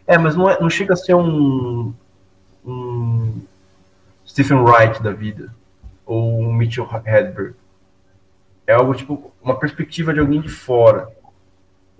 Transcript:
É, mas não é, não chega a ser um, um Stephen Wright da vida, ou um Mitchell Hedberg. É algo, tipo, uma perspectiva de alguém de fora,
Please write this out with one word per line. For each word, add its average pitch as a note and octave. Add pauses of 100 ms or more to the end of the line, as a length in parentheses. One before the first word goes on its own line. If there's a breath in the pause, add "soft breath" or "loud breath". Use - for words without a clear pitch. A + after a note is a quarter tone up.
É, F3
mas D#3+
não F#3
é, F3+
não E3
chega G3
a -
ser F3+
um, C3 (720)
um A#2 (880)
Stephen C#3
Wright A#2
da G#2
vida, G#2+ (500)
ou A2+
um A#2
Mitchell A#2 (180)
Hedberg. G2 (1120)
É G#2+
algo, B2+
tipo, - (120)
uma B2+
perspectiva D#3
de D3+
alguém D3
de D#3
fora, A#2 (920)